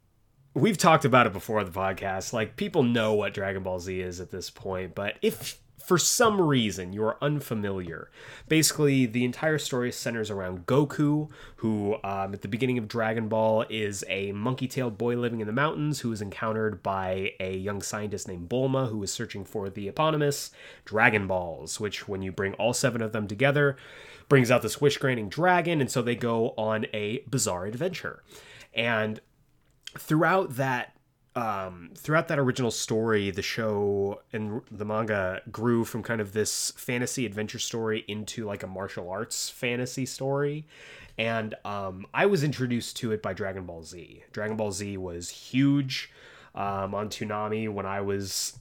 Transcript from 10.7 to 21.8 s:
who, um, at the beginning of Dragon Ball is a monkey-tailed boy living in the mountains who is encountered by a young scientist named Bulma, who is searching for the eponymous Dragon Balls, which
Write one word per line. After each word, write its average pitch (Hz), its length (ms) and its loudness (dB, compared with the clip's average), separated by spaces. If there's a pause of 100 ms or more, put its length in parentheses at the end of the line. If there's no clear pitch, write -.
who, 107 460 0
um, 98 300 -4
at 98 80 -8
the 101 80 -8
beginning 123 300 0
of 107 100 -4
Dragon 113 400 -2
Ball 110 400 4
is 104 400 -4
a 98 240 -2
monkey-tailed 127 640 -2
boy 120 200 0
living 120 240 -2
in 104 60 -4
the 107 60 -4
mountains 151 480 0
who 120 100 -2
is 107 120 -4
encountered 107 600 -2
by 95 560 -2
a 95 160 -4
young 98 280 -4
scientist 104 440 -6
named 87 220 -10
Bulma, 131 400 2
who 107 140 -4
is 95 100 -4
searching 104 320 -8
for 98 240 -6
the 98 180 -8
eponymous 151 640 0 (340)
Dragon 107 400 6
Balls, 85 520 -2
which 104 300 -6